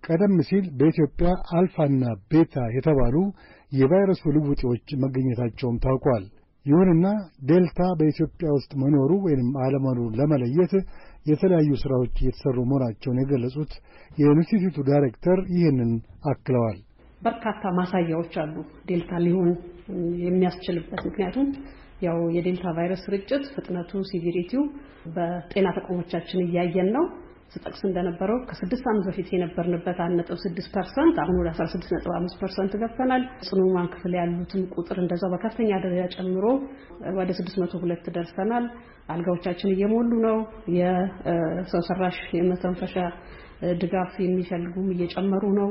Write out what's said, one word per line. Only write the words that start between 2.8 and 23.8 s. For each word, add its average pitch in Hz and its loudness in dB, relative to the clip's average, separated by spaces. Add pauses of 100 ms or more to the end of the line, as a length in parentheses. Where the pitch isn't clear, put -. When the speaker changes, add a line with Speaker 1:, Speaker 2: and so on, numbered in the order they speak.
Speaker 1:
የቫይረሱ 175 4
ልውጤዎች 139 0 (120)
መገኘታቸውም 123 0
ታውቋል። 127 2 (400)
ይሁንና 170 6 (360)
ዴልታ 165 4 (140)
በኢትዮጵያ 156 0
ውስጥ 143 0
መኖሩ 139 4 (100)
ወይንም 143 2
አለመኖሩ 131 0
ለመለየት 143 2 (520)
የተለያዩ 151 4
ስራዎች 127 0
እየተሰሩ 127 0
መሆናቸውን 123 0
የገለጹት 135 -2 (400)
የኢንስቲትዩቱ 160 4
ዳይሬክተር 143 2 (100)
ይህንን 147 4 (340)
አክለዋል። 120 0 (440)
Speaker 2:
በርካታ 220 -4
ማሳያዎች 175 -2
አሉ 156 -6 (300)
ዴልታ 175 -4
ሊሆን 175 2 (720)
የሚያስችልበት። 180 -2
ምክንያቱም 202 -2 (540)
ያው 170 0 (140)
የዴልታ 180 0
ቫይረስ 175 -2
ስርጭት 202 -2
ፍጥነቱ፣ - -8 (140)